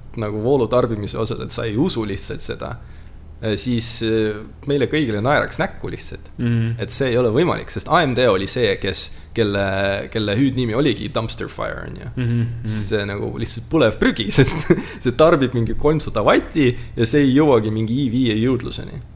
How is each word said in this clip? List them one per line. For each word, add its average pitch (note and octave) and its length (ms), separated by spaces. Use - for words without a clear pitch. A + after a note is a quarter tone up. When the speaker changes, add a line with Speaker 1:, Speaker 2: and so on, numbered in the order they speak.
Speaker 1:
nagu G#2+ 260
voolutarbimise A#2 760
osas, A2 220
et A#2 120
sa A#2+ 120
ei G#2+ 120
usu B2+ 280
lihtsalt G2 360
seda, - 340
eh, A2 160
siis, A#2 300
eh, A2 320
meile C#3 200
kõigile A2+ 380
naeraks C3+ 340
näkku D#3+ 320
lihtsalt. - 460
Speaker 2:
Mhm. A#2 420
Speaker 1:
Et A2 120
see C3+ 180
ei A#2 80
ole B2 160
võimalik, B2 380
sest - 180
A E3 160
M C3 100
D B2 140
oli F#2+ 180
see, G#2 300
kes, - 300
kelle, G2 760
kelle G#2 260
hüüdnimi B2+ 400
oligi C#3 320
Dumpster A2 400
Fire, - 380
on - 100
ju. - 200
Speaker 2:
Mhm, B2 120
mhm. A#2 360
Speaker 1:
Sest G#2+ 240
see G#2+ 160
nagu G#2 340
lihtsalt - 320
põlev C3+ 280
prügi, D#3+ 340
<laughs> - 60
sest C3+ 180
see B2 120
tarbib D3 420
mingi A2+ 200
kolmsada D3 500
vatti C#3 520
ja A#2 100
see D3 140
ei C3+ 140
jõuagi B2 380
mingi A2 320
i A#2+ 60
viie A#2 260
jõudluseni. A#2 640